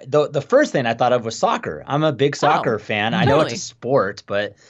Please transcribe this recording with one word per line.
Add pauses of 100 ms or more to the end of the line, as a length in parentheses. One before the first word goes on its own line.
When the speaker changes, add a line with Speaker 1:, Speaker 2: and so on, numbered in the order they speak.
Speaker 1:
the,
the
first
thing
I
thought
of
was
soccer.
I'm
a
big
Speaker 2:
Oh,
Speaker 1:
soccer
fan.
I
know
it's
a
Speaker 2:
totally.
Speaker 1:
sport,
but, (160)